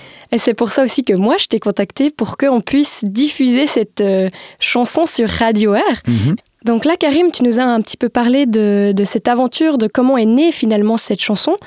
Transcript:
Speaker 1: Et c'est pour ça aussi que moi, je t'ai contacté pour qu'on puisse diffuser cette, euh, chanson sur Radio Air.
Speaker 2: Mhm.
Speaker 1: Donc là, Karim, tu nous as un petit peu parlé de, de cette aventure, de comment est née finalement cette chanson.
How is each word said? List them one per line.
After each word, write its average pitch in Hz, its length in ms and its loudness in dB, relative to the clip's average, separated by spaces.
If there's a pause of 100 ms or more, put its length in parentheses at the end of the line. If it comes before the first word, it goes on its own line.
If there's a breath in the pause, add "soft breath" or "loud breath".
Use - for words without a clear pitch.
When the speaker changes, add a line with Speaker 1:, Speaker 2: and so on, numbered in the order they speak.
(320 loud breath)
Speaker 1:
Et 240 40 -2
c'est 226 160 0
pour 226 180 -2
ça 269 140 0
aussi 254 180 -2
que 214 120 0
moi, 214 240 0
je - 80 -4
t'ai 220 120 -4
contacté 208 520 -2
pour - 260 -6
qu'on 269 240 0
puisse - 440 -2
diffuser 254 640 0
cette, - 360 -2
euh, 190 260 0 (320 loud breath)
chanson 247 460 0
sur 240 240 0
Radio 214 420 0
Air. 247 340 0
Speaker 2:
Mhm. 120 300 0 (300)
Speaker 1:
Donc 226 180 0
là, 320 140 2
Karim, 320 340 2
tu - 120 -2
nous 233 140 2
as 254 40 0
un 240 180 2
petit - 160 -6
peu 240 140 -2
parlé 247 340 2
de, 208 500 2
de 202 100 0
cette - 240 -2
aventure, 254 500 0
de 220 80 0
comment 254 320 2
est 220 80 2
née 285 260 2
finalement 214 460 0
cette - 240 -4
chanson. 285 340 -2 (100)